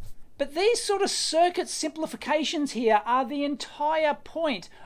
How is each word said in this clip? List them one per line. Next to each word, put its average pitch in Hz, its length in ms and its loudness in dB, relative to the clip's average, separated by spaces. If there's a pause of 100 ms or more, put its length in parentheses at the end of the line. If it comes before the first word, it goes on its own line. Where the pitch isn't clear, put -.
(360)
But 285 200 -4
these 466 260 4
sort 392 180 0
of 392 100 2
circuit 349 580 2
simplifications 311 1040 -2
here 214 340 4
are 254 180 2
the 285 200 -4
entire 294 720 0
point 285 540 -4 (180)